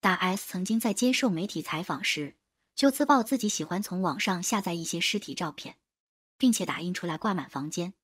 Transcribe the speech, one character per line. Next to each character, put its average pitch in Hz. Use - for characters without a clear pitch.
大 190
S 185
曾 185
经 226
在 226
接 247
受 254
媒 175
体 165
采 156
访 151
时， -
就 277
自 277
曝 277
自 247
己 208
喜 185
欢 175
从 185
网 165
上 185
下 202
载 180
一 170
些 165
尸 196
体 -
照 156
片， -
并 254
且 185
打 -
印 175
出 180
来 160
挂 202
满 143
房 143
间 175